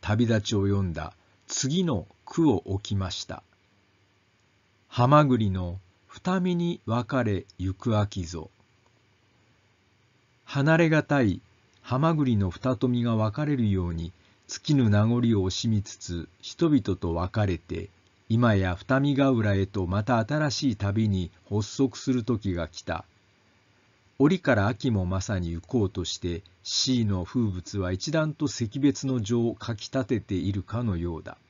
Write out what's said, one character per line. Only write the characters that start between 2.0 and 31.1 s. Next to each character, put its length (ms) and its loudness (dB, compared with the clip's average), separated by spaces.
句 240 2
を 160 2
置 160 -4
き 140 -6
ま 160 -2
し 140 -10
た。 180 -14
「蛤 640 4
の 280 -4
二 320 -4
見 160 0
に 300 -2
分 220 -2
か 160 0
れ 220 -2
ゆ 140 -2
く 260 0
秋 260 -2
ぞ」。 240 -10
離 320 2
れ 120 4
が 140 4
た 180 2
い 200 2
蛤 520 2
の 140 2
二 260 -2
富 280 0
が 120 0
分 200 0
か 100 -2
れ 100 0
る 140 2
よ 200 2
う 40 -4
に、 200 -6
尽 160 -12
き 120 2
ぬ 140 4
名 160 6
残 100 4
を 60 2
惜 300 2
し 160 -4
み 140 2
つ 160 -14
つ、 320 -8
人 280 -2
々 280 2
と 160 -2
別 340 0
れ 100 -2
て、 320 -8
今 260 4
や 200 2
二 240 0
見 160 2
ヶ 160 4
浦 240 2
へ 100 2
と 200 -4
ま 180 -2
た 160 2
新 320 -2
し 200 0
い 40 -4
旅 320 0
に 240 0
発 140 -2
足 360 -2
す 120 -4
る 120 0
時 300 -2
が 140 -4
来 140 -16
た。 240 -8
折 200 4
か 160 2
ら 120 2
秋 240 -2
も 140 0
ま 160 -2
さ 180 -4
に 120 -4
行 140 -8
こ 180 0
う 60 0
と 160 -6
し 120 -8
て、 260 -6
C 420 0
の 200 0
風 240 -2
物 300 -6
は 120 -2
一 200 -4
段 220 0
と 140 -4
惜 320 -6
別 280 2
の 140 0
情 260 0
を 80 -2
か 200 -8
き 140 -14
た 160 -2
て 140 -2
て 160 -6
い 160 -2
る 120 -4
か 200 -4
の 140 -2
よ 200 -4